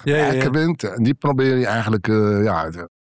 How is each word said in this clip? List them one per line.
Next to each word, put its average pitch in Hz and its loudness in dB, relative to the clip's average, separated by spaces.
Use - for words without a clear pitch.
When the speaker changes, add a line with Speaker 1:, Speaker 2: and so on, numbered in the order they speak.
Speaker 1:
Ja, 143 2
ja, 151 2
Speaker 2:
kijken 131 0
Speaker 1:
ja. 131 0
Speaker 2:
bent. 156 -2
En 104 -4
die 131 2
probeer 131 0
je 123 2
eigenlijk, 110 -2
eh, 104 2
ja, 90 -2
te, 85 -12